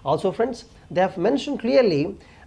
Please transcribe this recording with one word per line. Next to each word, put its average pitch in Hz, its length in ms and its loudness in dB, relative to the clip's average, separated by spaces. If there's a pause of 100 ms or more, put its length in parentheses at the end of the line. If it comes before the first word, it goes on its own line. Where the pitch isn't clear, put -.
Also, 156 280 0
friends, 233 340 -4 (240)
they 170 120 0
have 185 160 0
mentioned 247 420 -2
clearly 202 580 2 (300)